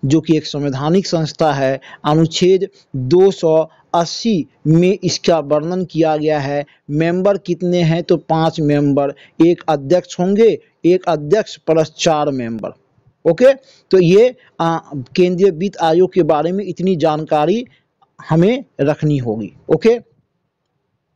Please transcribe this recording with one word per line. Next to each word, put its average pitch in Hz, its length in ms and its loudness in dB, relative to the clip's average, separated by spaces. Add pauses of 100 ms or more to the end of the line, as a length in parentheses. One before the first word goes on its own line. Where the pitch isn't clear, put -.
जो 147 160 2
कि 156 160 0
एक 151 80 -4
संवैधानिक 143 600 -2
संस्था 160 460 -2
है। 135 280 -2 (240)
अनुच्छेद 165 640 2 (260)
दो 165 360 4
सौ 160 380 0 (240)
अस्सी 170 540 -2 (200)
में 175 360 4
इसका 170 360 0
वर्णन 151 460 -4
किया 156 320 0
गया 151 220 -2
है। 143 260 -6 (240)
मेंबर 175 480 0
कितने 175 440 -2
हैं? 165 220 0
तो 175 140 0
पांच 160 420 -2
मेंबर, 143 540 0 (320)
एक 170 240 0
अध्यक्ष 151 500 -2
होंगे, 196 400 2 (260)
एक 180 220 2
अध्यक्ष 156 480 -2
प्लस 160 420 -2
चार 151 340 0
मेंबर। 117 380 -8 (640)
ओके, 247 220 4 (380)
तो 190 80 6
ये, 202 360 4 (240)
आ, 165 180 -2 (380)
केंद्रीय 180 360 2
वित्त 180 300 -6
आयोग 170 320 2
के 170 100 2
बारे 156 280 -2
में 196 140 -6
इतनी 180 300 -2
जानकारी 156 680 -2 (640)
हमें 190 340 2 (180)
रखनी 147 360 -2
होगी। 113 340 -6 (240)
ओके, 226 240 2 (1160)